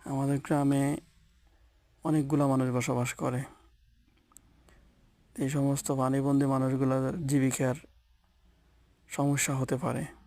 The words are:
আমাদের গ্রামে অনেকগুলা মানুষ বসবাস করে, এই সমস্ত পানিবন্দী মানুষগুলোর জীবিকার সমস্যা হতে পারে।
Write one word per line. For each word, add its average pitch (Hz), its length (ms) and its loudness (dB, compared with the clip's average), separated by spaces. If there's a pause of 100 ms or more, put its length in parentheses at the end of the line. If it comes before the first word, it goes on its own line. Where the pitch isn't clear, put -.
আমাদের 139 340 -2
গ্রামে 139 580 2 (1080)
অনেকগুলা 147 420 2
মানুষ 131 240 2
বসবাস 123 440 0
করে, 127 280 -4 (2000)
এই 139 100 0
সমস্ত 139 440 0
পানিবন্দী 135 540 2
মানুষগুলোর 131 800 0
জীবিকার 135 480 2 (1300)
সমস্যা 143 460 0
হতে 131 220 -2
পারে। 127 300 -4 (200)